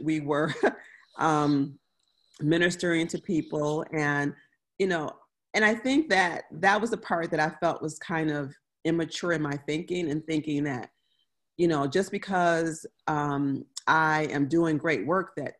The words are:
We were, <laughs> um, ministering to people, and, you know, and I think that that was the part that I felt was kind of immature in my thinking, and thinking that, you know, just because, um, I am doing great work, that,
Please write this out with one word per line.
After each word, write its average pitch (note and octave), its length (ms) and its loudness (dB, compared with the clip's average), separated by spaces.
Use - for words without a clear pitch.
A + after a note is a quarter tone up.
We D#3 180 0
were, D3 340 0
<laughs> - 320 -20
um, D3 600 2
ministering E3+ 640 2
to E3+ 100 -6
people, D#3 760 -2
and, C#3+ 420 0
you G3 80 2
know, E3 240 -2
and G#3+ 100 4
I G#3+ 100 6
think C4+ 360 2
that F#3 420 2
that F#3+ 280 4
was A3 100 -2
the G#3 80 -2
part E3+ 320 -2
that D#3 100 0
I D#3 80 2
felt E3 200 0
was D#3 180 -6
kind D#3+ 320 -2
of C#3+ 240 -4
immature E3 480 0
in D#3 100 0
my C#3+ 140 -2
thinking, F3 440 -2
and D#3 160 -2
thinking D3 380 -2
that, C3 260 -6
you F3 100 2
know, D3 200 2
just F#3 260 0
because, E3+ 720 0
um, C#3+ 580 -2
I D#3 460 4
am C#3+ 160 0
doing E3 300 2
great C3+ 280 0
work, F3+ 300 -2
that, C3 240 -8